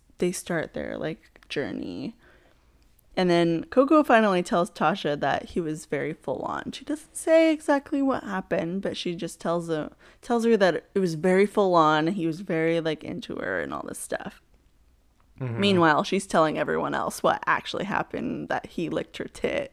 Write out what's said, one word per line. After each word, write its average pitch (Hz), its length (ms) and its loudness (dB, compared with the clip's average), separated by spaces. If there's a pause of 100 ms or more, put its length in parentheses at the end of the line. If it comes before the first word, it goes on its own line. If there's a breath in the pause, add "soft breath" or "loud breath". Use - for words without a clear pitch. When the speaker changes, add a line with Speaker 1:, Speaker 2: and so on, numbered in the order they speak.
(180)
Speaker 1:
they 180 140 0
start - 420 -6
their, 55 240 -8
like, - 520 -10
journey. 110 680 -8 (1000 soft breath)
And 185 120 2
then 170 400 2
Coco 285 340 6
finally 214 400 4
tells 180 280 0
Tasha 156 500 0
that - 300 -2
he 180 100 -2
was 156 240 -6
very 143 260 -4
full - 300 -8
on. - 320 -6
She - 100 -16
doesn't - 320 -8
say 320 380 6
exactly 285 480 0
what 269 240 0
happened, 190 560 -4
but - 160 -6
she 175 180 -6
just 170 240 -10
tells 170 300 -2
him, 156 220 -4 (300 soft breath)
tells 233 220 0
her 226 140 6
that 185 260 4 (100)
it 196 60 0
was 175 160 2
very 185 300 4
full 196 300 2
on. 156 320 6
He 170 200 -2
was 160 140 -4
very, 165 400 0
like, 156 240 -4
into - 320 -10
her 92 240 -4
and 69 120 -6
all - 140 -8
this - 120 -12
stuff. - 420 -10 (960)
Speaker 2:
Mm-hmm. 120 220 -6
Speaker 1:
Meanwhile, 170 420 4
she's 190 240 -2
telling 156 300 2
everyone 151 360 -2
else - 300 -4
what - 220 0
actually - 400 -2
happened, - 640 -6
that - 160 -4
he - 240 -6
licked - 260 -6
her - 140 -10
tit. - 440 -6